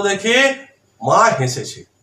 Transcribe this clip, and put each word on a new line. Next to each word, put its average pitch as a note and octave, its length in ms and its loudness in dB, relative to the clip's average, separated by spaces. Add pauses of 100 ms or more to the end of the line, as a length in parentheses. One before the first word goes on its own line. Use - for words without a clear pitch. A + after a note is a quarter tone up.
দেখে G3+ 280 0 (640)
মা - 220 2 (160)
হেসেছে। B2+ 420 -6 (220)